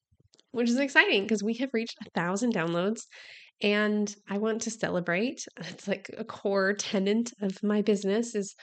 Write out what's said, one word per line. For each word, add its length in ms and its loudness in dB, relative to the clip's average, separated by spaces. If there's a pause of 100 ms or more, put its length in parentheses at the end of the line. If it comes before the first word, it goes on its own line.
(500)
which 180 0
is 100 2
exciting 480 4
'cause 160 2
we 120 -2
have 180 -4
reached 320 -2
a 60 -16
thousand 420 0
downloads 500 0 (600)
and 520 2 (140)
I 100 -2
want 240 0
to 80 -4
celebrate. 720 -2 (140)
It's, 300 -12
like, 300 -4
a 60 -6
core 500 0
tenet 560 0 (100)
of 220 -4
my 180 2
business 540 2
is 280 -4